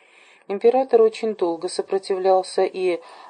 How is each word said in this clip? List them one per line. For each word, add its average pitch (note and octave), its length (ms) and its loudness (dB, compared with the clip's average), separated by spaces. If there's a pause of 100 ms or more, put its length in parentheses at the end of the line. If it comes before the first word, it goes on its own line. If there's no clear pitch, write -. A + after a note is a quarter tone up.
(480)
Император A#3 540 2
очень A3 340 0
долго E3+ 320 -4
сопротивлялся, F#3+ 960 -2
и F#3 360 -4 (300)